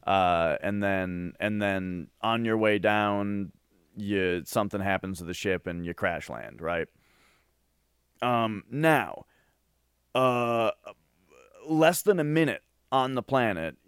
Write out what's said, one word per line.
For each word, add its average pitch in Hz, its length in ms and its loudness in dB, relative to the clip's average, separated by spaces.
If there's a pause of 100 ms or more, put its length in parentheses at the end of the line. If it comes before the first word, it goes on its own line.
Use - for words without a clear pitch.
Uh, 87 560 2
and 101 220 -4
then, 92 560 -2
and 104 220 -4
then 92 460 -4 (140)
on 113 240 0
your 110 120 2
way 107 220 4
down, 101 720 0 (440)
you, 95 500 0
something 101 360 -2
happens 95 380 -2
to 87 60 -12
the 87 80 -8
ship 92 340 -2
and 87 180 -6
you 85 80 -6
crash 85 360 -4
land, 55 320 -14
right? 82 260 -4 (1300)
Um, 113 500 0
now, 139 540 0 (880)
uh, 120 560 2 (960)
less 160 340 4
than 190 180 4
a 151 40 4
minute 151 400 2 (280)
on 131 240 2
the 120 80 -2
planet, 98 520 0 (120)